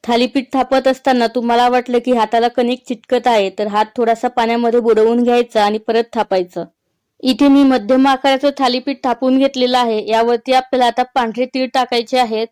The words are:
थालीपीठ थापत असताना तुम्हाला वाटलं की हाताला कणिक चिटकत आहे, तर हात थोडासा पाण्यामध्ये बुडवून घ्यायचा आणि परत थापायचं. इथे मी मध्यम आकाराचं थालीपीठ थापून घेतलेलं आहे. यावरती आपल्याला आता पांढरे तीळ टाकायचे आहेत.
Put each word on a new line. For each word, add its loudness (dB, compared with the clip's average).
थालीपीठ -2
थापत 0
असताना 0
तुम्हाला 0
वाटलं 0
की -2
हाताला 0
कणिक -2
चिटकत -4
आहे, 2
तर -6
हात 0
थोडासा 0
पाण्यामध्ये 0
बुडवून 2
घ्यायचा 0
आणि -2
परत -2
थापायचं. -4
इथे 2
मी 6
मध्यम 2
आकाराचं 0
थालीपीठ -4
थापून 0
घेतलेलं 0
आहे. -2
यावरती 0
आपल्याला 0
आता -2
पांढरे -4
तीळ -4
टाकायचे -2
आहेत. -2